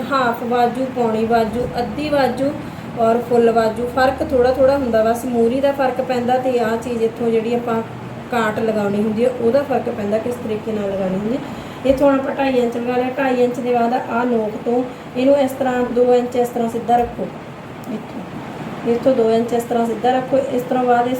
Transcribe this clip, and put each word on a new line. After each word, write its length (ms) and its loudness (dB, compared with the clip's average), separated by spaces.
ਹਾਫ 340 0
ਬਾਜੂ, 420 0
ਪੌਣੀ 280 0
ਬਾਜੂ, 440 0
ਅੱਧੀ 300 -4
ਬਾਜੂ 420 2
ਔਰ 200 4
ਫੁੱਲ 240 4
ਬਾਜੂ, 440 0
ਫਰਕ 340 2
ਥੋੜ੍ਹਾ 220 4
ਥੋੜ੍ਹਾ 240 4
ਹੁੰਦਾ, 280 2
ਬਸ 200 0
ਮੂਹਰੀ 360 2
ਦਾ 120 4
ਫਰਕ 280 0
ਪੈਂਦਾ 380 0
ਤੇ 200 0
ਆਹ 180 0
ਚੀਜ਼ 260 -4
ਇੱਥੋਂ 280 0
ਜਿਹੜੀ 240 0
ਆਪਾਂ 280 -2
ਕਾਟ 280 0
ਲਗਾਉਣੀ 440 0
ਹੁੰਦੀ 220 0
ਹੈ 60 4
ਉਹਦਾ 320 2
ਫਰਕ 260 -2
ਪੈਂਦਾ, 300 -2
ਕਿਸ 160 -4
ਤਰੀਕੇ 380 -6
ਨਾਲ 180 -2
ਲਗਾਉਣੀ 280 -2
ਹੁੰਦੀ 180 -2
ਹੈ। 40 -4
ਇੱਥੋਂ 220 4
ਹੁਣ 140 4
ਆਪਾਂ 140 -2
ਢਾਈ 240 0
ਇੰਚ 180 0
ਲਗਾ 200 -2
ਲਿਆ, 220 0
ਢਾਈ 260 2
ਇੰਚ 140 0
ਦੇ 160 -2
ਬਾਅਦ 200 2
ਆਹ 300 -2
ਨੋਕ 400 0
ਤੋਂ 180 2
ਇਹਨੂੰ 200 4
ਇਸ 140 2
ਤਰ੍ਹਾਂ 340 0
ਦੋ 200 4
ਇੰਚ 220 2
ਇਸ 120 2
ਤਰ੍ਹਾਂ 200 -2
ਸਿੱਧਾ 280 0
ਰੱਖੋ, 300 -2
ਇੱਥੋਂ, 1000 -8
ਇੱਥੋਂ 220 2
ਦੋ 160 4
ਇੰਚ 220 2
ਇਸ 100 0
ਤਰ੍ਹਾਂ 240 0
ਸਿੱਧਾ 260 0
ਰੱਖੋ, 260 0
ਇਸ 240 -2
ਤਰ੍ਹਾਂ 220 -2
ਬਾਅਦ 240 4
ਇਸ 120 -2